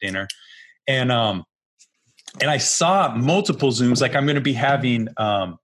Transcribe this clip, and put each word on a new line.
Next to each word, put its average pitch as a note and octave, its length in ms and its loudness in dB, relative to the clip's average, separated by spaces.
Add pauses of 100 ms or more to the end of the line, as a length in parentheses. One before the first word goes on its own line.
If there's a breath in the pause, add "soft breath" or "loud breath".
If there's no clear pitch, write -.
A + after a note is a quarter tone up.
dinner, F#2+ 260 -6 (600 loud breath)
and, B2+ 240 0
um, G#2+ 340 0 (960)
and C#3+ 80 0
I D3 80 0
saw E3+ 580 0
multiple C#3+ 560 0
Zooms. B2 300 2
Like, B2+ 140 0
I'm C#3 120 0
gonna C#3+ 140 0
be C#3 120 0
having, B2 540 0 (100)
um, G2 460 -2